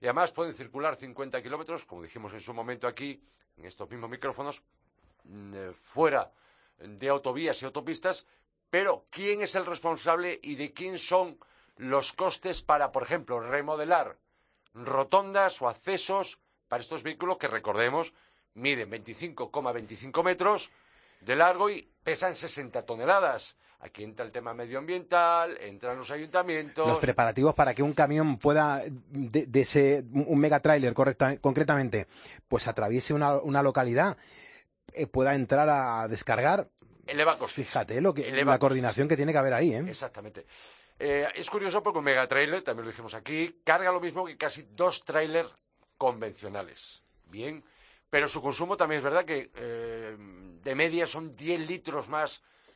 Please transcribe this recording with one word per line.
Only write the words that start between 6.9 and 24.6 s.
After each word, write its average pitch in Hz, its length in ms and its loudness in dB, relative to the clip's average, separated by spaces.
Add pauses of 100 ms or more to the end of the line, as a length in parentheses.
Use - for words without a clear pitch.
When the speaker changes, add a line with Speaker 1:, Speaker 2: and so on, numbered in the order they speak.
Speaker 1:
autovías 139 540 -2
y 135 40 -8
autopistas, 156 640 -6 (420)
pero 190 400 0
¿quién 202 320 -4
es 196 140 -2
el 185 100 0
responsable 170 800 -2
y 143 120 -8
de 147 180 -8
quién 185 260 -8
son 175 400 0 (380)
los 135 360 -2
costes 185 480 -4
para, 147 300 2
por 131 120 -2
ejemplo, 123 360 -2
remodelar 147 800 0 (560)
rotondas 180 880 2
o 123 80 0
accesos 185 680 -4 (280)
para 120 140 -4
estos 147 220 -10
vehículos 170 340 -4
que, 147 100 -2
recordemos, 113 680 0 (400)
miden 120 360 -2
veinticinco 117 600 -10
coma 131 220 -4
veinticinco 117 520 -4
metros 180 480 0 (500)
de 113 140 0
largo 180 340 6
y 196 200 -8 (140)
pesan 160 320 -2
sesenta 127 500 -8
toneladas? 131 680 0 (260)
Aquí - 220 -16
entra 110 220 -10
el 107 60 -12
tema 117 220 -8
medioambiental, 170 1040 0